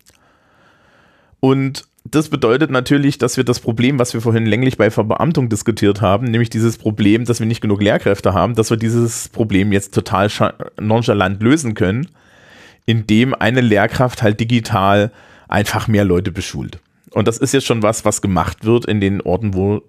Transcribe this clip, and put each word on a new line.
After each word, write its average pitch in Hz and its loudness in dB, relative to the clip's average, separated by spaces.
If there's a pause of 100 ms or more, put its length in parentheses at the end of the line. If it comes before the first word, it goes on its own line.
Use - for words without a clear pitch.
(1400)
Und 135 0 (180)
das 151 -2
bedeutet 135 2
natürlich, 135 0
dass - -2
wir 127 0
das 123 -2
Problem, 123 0
was 120 -2
wir 117 -6
vorhin 113 0
länglich 113 0
bei 107 4
Verbeamtung 123 0
diskutiert 101 0
haben, 107 2
nämlich 113 0
dieses 113 0
Problem, 107 2
dass 117 -2
wir 110 -2
nicht 113 -4
genug 101 0
Lehrkräfte 101 2
haben, 101 0
dass 113 0
wir 117 0
dieses 113 -2
Problem 104 0
jetzt 98 -2
total 98 0
scha-, 107 -2 (280)
nonchalant 104 0
lösen 123 0
können, 107 -2 (760)
indem 113 2
eine 123 0
Lehrkraft 113 2
halt 107 2
digital 104 0 (360)
einfach 104 -2
mehr 104 2
Leute 92 0
beschult. 80 -10 (320)
Und 107 0
das 113 0
ist - -2
jetzt 135 0
schon 117 0
was, - 0
was 107 0
gemacht 90 -2
wird 120 2
in 104 0
den 98 0
Orten, 98 -2
wo 98 -2